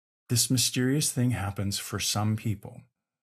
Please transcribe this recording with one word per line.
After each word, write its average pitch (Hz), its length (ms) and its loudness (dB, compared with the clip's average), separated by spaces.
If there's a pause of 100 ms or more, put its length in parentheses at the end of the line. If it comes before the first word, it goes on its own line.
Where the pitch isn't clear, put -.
(300)
this 120 200 2
mysterious 127 600 2
thing 123 200 2
happens 98 460 -2
for - 220 -6
some 107 360 0
people. - 460 -6 (420)